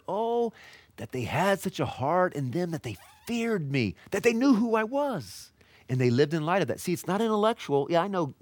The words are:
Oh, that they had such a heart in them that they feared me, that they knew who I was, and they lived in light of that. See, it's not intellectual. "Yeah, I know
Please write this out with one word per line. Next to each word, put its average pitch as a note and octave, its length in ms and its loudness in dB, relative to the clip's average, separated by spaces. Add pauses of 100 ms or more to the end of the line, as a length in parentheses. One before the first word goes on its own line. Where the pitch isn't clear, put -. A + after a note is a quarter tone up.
Oh, A3+ 460 -2 (440)
that - 160 -12
they B2+ 100 -4
had F#3 380 0
such - 200 -6
a C3 60 0
heart F3 480 0
in C3 160 -4
them F3 200 -2
that D#3+ 120 -6
they A2 140 -8 (300)
feared A3+ 460 -2
me, A#2 220 2 (160)
that G3 120 -2
they A#3+ 100 4
knew B3+ 220 4
who A3 200 2
I A3 100 2
was, A#3+ 680 -4 (360)
and B2+ 120 0
they B2 100 4
lived C#3+ 240 4
in D#3 100 -2
light F3+ 180 2
of B2 60 0
that. - 120 -6
See, F3+ 120 -2
it's - 140 -4
not G3+ 160 0
intellectual. G#3+ 640 2
"Yeah, E3 140 4
I G3+ 60 -4
know E3+ 340 -2